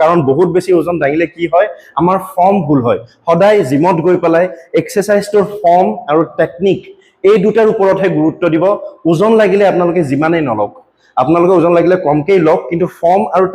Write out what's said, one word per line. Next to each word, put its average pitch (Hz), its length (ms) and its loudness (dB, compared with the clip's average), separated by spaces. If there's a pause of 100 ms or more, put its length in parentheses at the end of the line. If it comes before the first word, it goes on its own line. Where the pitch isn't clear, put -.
কাৰণ 170 160 2 (120)
বহুত 165 260 2
বেছি 180 240 -2
ওজন 170 240 -4
দাঙিলে 156 220 -2 (100)
কি 170 160 -10
হয়, 185 160 2 (340)
আমাৰ 185 160 2 (140)
ফৰ্ম 190 240 0 (120)
ভুল 143 180 2
হয়। 104 140 0 (280)
সদায় 196 320 2 (100)
জিমত 160 360 0
গৈ 180 180 2
পেলাই 165 220 2 (340)
এক্সাৰচাইজটোৰ 202 680 0 (160)
ফৰ্ম 180 260 2 (240)
আৰু 160 100 2 (180)
টেকনিক, 170 420 -2 (420)
এই 208 200 4
দুটাৰ 220 300 2
ওপৰতহে 196 340 0 (100)
গুৰুত্ব 156 260 -2 (100)
দিব। 160 100 0 (480)
ওজন 196 200 2 (100)
লাগিলে 202 300 2
আপোনালোকে 175 300 0 (100)
যিমানেই 156 380 0
নলওক, 107 220 -4 (500)
আপোনালোকে 170 380 2
ওজন 170 180 2
লাগিলে 175 180 2 (100)
কমকেই 151 420 0
লওক, 143 120 2 (100)
কিন্তু 170 160 -4 (140)
ফৰ্ম 180 220 2 (140)
আৰু 185 200 2